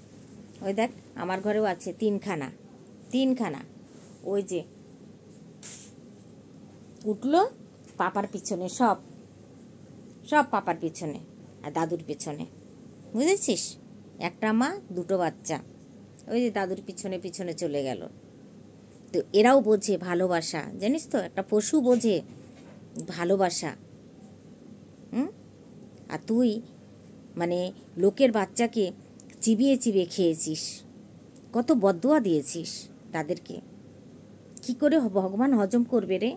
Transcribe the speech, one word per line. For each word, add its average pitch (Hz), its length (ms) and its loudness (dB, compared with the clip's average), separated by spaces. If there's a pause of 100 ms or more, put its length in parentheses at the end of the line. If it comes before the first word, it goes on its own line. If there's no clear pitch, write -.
(640)
ওই 196 100 -4
দেখ, 220 180 -2 (240)
আমার 185 260 -6
ঘরেও 214 240 0
আছে 190 280 -4
তিনখানা, 202 560 -4 (600)
তিনখানা। 254 500 0 (640)
ওই 202 180 -2
যে 180 180 -4 (2500)
উঠলো 247 360 2 (560)
পাপার 196 360 0
পিছনে, 185 340 -6 (120)
সব, 220 180 4 (1300)
সব 294 200 6
পাপার 185 340 -2
পিছনে 156 340 -8 (440)
আর 147 100 -10
দাদুর 165 340 -2
পিছনে, 151 380 -8 (680)
বুঝেছিস? 294 500 0 (680)
একটা 220 240 -4
মা, 240 160 2 (280)
দুটো 180 220 -2
বাচ্চা, 160 400 -4 (720)
ওই 220 160 -2
যে 233 60 0
দাদুর 196 360 -4
পিছনে 190 320 -8
পিছনে 175 360 -8
চলে 151 280 -2
গেল। 123 180 -4 (1120)
তো 175 60 0 (140)
এরাও 240 280 8
বোঝে 208 340 2 (140)
ভালোবাসা, 175 540 0 (160)
জানিস 254 340 -2
তো, 269 60 0 (100)
একটা - 220 -6
পশু 214 300 2
বোঝে 233 360 4 (920)
ভালোবাসা। 175 640 0 (1400)
হুম? 262 160 -2 (800)
আর 156 180 -8
তুই, 233 220 2 (880)
মানে, 175 220 0 (380)
লোকের 202 360 4
বাচ্চাকে 220 520 0 (560)
চিবিয়ে 233 360 4
চিবিয়ে 196 380 2
খেয়েছিস, 160 480 0 (920)
কত 240 200 0
বদদোয়া 202 480 4
দিয়েছিস 165 500 0 (420)
তাদেরকে। 160 440 -6 (1080)
কি 254 120 -6
করে 294 280 4
হ-, 208 180 -2
ভগবান 196 380 0
হজম 208 260 4
করবে 202 340 0
রে? 220 180 0